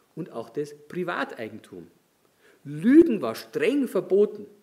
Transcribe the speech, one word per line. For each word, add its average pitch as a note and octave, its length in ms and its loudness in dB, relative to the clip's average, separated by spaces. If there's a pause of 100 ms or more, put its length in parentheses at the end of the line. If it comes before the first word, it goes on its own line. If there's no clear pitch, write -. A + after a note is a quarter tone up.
(140)
und - 180 -12
auch - 180 -10
das D3 240 -8 (140)
Privateigentum. A2 1000 -8 (800)
Lügen A3 540 6
war A2 140 -4
streng A3+ 540 -2
verboten G3+ 580 0 (160)